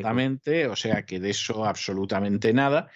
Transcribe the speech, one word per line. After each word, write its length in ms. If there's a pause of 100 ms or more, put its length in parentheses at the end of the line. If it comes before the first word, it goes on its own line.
Exactamente, 600
o 100
sea 260
que 160
de 120
eso 340
absolutamente 880
nada, 420